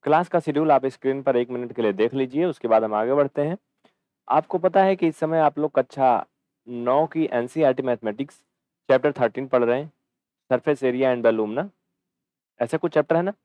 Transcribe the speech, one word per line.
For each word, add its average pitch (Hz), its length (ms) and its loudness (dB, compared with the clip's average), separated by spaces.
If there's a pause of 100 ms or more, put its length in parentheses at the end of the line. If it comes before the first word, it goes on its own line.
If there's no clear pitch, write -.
क्लास 156 240 2
का 170 120 2
शेड्यूल 156 320 0
आप 131 140 4
स्क्रीन 135 360 -2
पर 127 140 0
एक 120 140 0
मिनट 123 220 -8
के 117 100 -4
लिए 104 100 2
देख 110 220 0
लीजिए, 135 300 -2
उसके 147 240 -4
बाद 110 160 4
हम 107 100 -4
आगे 117 200 0
बढ़ते 143 280 0
हैं। 160 140 -4 (720)
आपको 156 300 -2
पता 185 240 2
है 190 140 2
कि 175 120 0
इस 156 80 -4
समय 160 240 -2
आप 147 180 2
लोग 147 160 -2
कक्षा 131 360 0 (560)
नौ 123 400 0
की 160 260 -4
एनसीईआरटी 131 500 0
मैथमेटिक्स 120 580 -6 (480)
चैप्टर 135 240 2
थर्टीन 131 340 -2
पढ़ 127 180 2
रहे 120 160 0
हैं, 156 120 -14 (580)
surface 131 320 -2
area 127 320 2
and 120 120 0
volume 110 280 0
ना, 165 140 -6 (920)
ऐसा 120 160 -2
कुछ 160 180 -2
चैप्टर 156 220 2
है 170 60 2
ना? 196 100 -4 (120)